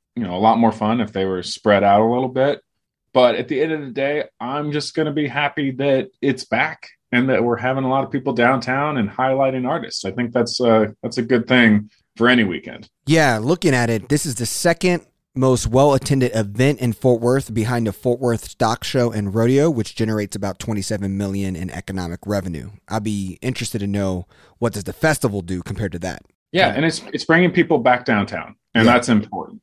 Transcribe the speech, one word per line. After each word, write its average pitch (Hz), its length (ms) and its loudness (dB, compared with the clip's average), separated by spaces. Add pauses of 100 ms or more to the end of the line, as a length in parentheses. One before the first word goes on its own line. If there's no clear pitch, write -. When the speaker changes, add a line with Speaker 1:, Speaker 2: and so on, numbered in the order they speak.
(160)
Speaker 1:
you 120 80 -6
know, 90 120 -6
a 92 40 -2
lot 110 200 4
more 113 120 4
fun 113 300 0
if 104 100 -4
they 95 140 -2
were 92 160 -2
spread 101 420 2
out 101 180 6
a 113 120 2
little 127 160 0
bit. 131 320 0 (520)
But 123 220 6
at 127 140 -6
the 143 120 0
end 160 120 0
of 151 80 -6
the 135 100 -12
day, 139 320 -2 (160)
I'm 143 320 -6
just 147 240 -6
gonna 151 160 -2
be 147 160 -2
happy 143 440 -2
that 135 400 0 (100)
it's 135 240 -2
back 151 460 -4 (200)
and 123 160 2
that 120 160 2
we're 120 140 0
having 131 260 -2
a 127 60 0
lot 135 160 0
of - 60 -10
people 135 200 -4
downtown 131 640 0
and 104 140 -2
highlighting 131 580 0
artists. 143 380 -6
I 95 60 -6
think 117 200 -4
that's 117 300 0
a, 113 420 4
that's - 140 -8
a 123 40 -2
good 117 240 0
thing 110 440 4 (260)
for 117 140 2
any 120 160 4
weekend. 76 420 -8 (180)
Speaker 2:
Yeah, 143 340 4
looking 147 340 0
at 120 160 2
it, 110 180 -2
this 147 180 0
is 139 100 -6
the 120 100 -6
second 175 600 0 (300)
most 131 320 2
well-attended 131 680 2
event 113 460 0
in 120 140 0
Fort 123 260 2
Worth, 123 340 0
behind 113 320 -2
the 104 60 -2
Fort 123 300 -4
Worth 117 240 -2
Stock - 400 -2
Show 120 260 0
and 101 240 -4
Rodeo, 131 340 4
which 117 240 -4
generates 107 440 -4
about 98 220 -6
twenty-seven 98 580 -4
million 98 400 -4
in 92 120 -8
economic 90 560 -8
revenue. 92 440 -6 (180)
I'd 110 160 -6
be 101 380 -6
interested 120 380 -6
to 101 80 -4
know, 95 380 -2 (340)
what 117 120 -2
does 98 140 -10
the - 80 -10
festival 120 480 -2
do 90 220 -8
compared 101 280 -6
to 87 80 -10
that? 87 220 -10 (320)
Speaker 1:
Yeah, 175 140 4
Speaker 2:
Yeah. - 80 0
Speaker 1:
and 143 100 0
it's, 160 160 -2 (100)
it's 151 140 -6
bringing 175 260 4
people 170 280 2
back 120 260 2
downtown, 98 500 -2 (180)
and 113 120 4
Speaker 2:
Yeah. 120 80 8
Speaker 1:
that's 120 160 2
important. 101 540 -2